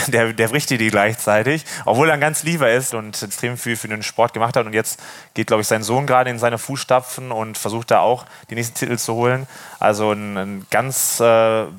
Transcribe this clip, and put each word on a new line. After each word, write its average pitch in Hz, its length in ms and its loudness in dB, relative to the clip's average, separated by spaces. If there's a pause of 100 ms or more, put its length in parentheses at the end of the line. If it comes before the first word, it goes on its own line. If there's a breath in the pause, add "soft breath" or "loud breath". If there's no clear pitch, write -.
der, 113 260 2
der 113 140 2
bricht 143 240 -2
dir 120 80 2
die 110 100 2
gleichzeitig. 110 760 2 (220 loud breath)
Obwohl 135 240 4
er 151 60 4
ein 139 60 -2
ganz 156 200 0
lieber 151 300 2
ist 127 240 0
und 107 260 -8
extrem 120 340 -6
viel 117 200 -4
für 110 120 -8
den 107 140 -6
Sport 113 320 0
gemacht 113 220 0
hat. 120 100 2
Und 107 80 -8
jetzt - 260 -2 (360 loud breath)
geht, 113 100 -2
glaub 110 140 4
ich, 104 80 -2
sein 110 160 2
Sohn 127 240 0
gerade 127 240 4
in 120 80 -8
seine 117 180 0
Fußstapfen 127 720 -2
und 110 280 -6
versucht 113 320 -4
da 98 80 6
auch 113 260 2 (240 loud breath)
die 113 60 -10
nächsten 120 180 -4
Titel 120 240 -4
zu 113 160 -4
holen. 123 320 0 (340 loud breath)
Also 107 320 2
ein, 104 260 -4
ein 98 340 -8
ganz, 127 480 0
äh, 113 460 4 (120)